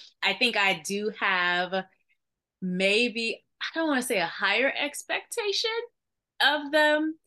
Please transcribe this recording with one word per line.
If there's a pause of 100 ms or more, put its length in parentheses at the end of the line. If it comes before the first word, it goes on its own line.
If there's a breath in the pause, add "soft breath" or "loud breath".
(240 loud breath)
I
think
I
do
have (760)
maybe, (180)
I (140)
don't
wanna
say
a
higher
expectation (720)
of
them,